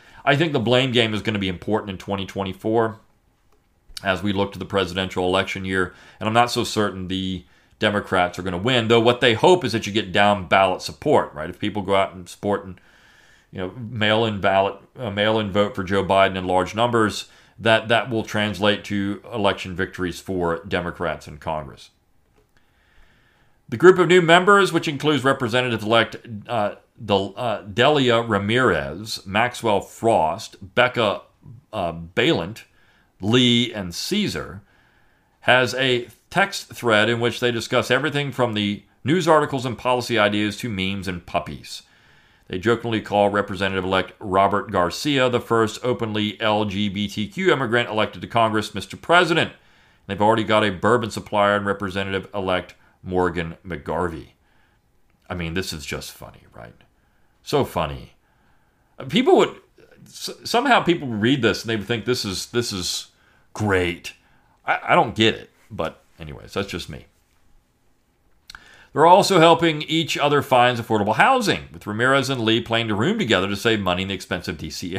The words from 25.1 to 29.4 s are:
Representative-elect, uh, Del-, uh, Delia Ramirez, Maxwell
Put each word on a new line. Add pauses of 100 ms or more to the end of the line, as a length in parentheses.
Representative-elect, (300)
uh, (280)
Del-,
uh,
Delia
Ramirez,
Maxwell